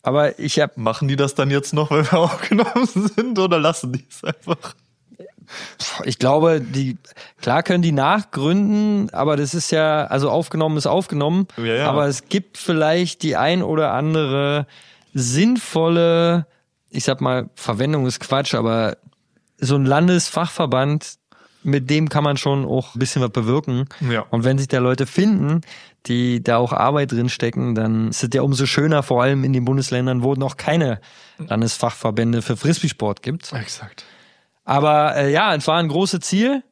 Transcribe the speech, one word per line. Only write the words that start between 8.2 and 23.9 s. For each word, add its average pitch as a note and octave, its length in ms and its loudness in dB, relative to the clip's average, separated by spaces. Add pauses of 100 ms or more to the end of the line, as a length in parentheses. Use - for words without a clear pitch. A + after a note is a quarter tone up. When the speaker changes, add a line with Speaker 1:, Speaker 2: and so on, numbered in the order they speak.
Speaker 1:
aber D3 220 0
das C#3+ 180 -2
ist E3+ 160 -4
ja, D#3 340 2
also C#3 240 -2
aufgenommen D#3 480 0
ist C#3+ 100 -2
aufgenommen. E3+ 600 0 (100)
Speaker 2:
Ja, A#2 80 -6
ja. A#2+ 240 0
Speaker 1:
Aber C#3+ 200 2
es - 200 -6
gibt - 300 -4
vielleicht E3 640 0
die D#3 140 0
ein D#3+ 260 2
oder D#3 320 0
andere C#3+ 720 0 (480)
sinnvolle, E3+ 1300 2 (440)
ich C#3 140 -6
sag C3+ 160 -2
mal, B2+ 340 -2
Verwendung C3 520 -2
ist A#2+ 140 -4
Quatsch, C3 340 -2
aber A2+ 440 0 (600)
so C#3 180 0
ein C#3 100 2
Landesfachverband, D3+ 1300 0 (480)
mit C#3 280 0
dem D3+ 180 2
kann D3 160 0
man C#3+ 120 2
schon C#3 280 0
auch B2 300 -4
ein A#2 40 -8
bisschen C3 240 0
was A#2+ 80 0
bewirken. B2+ 580 0 (200)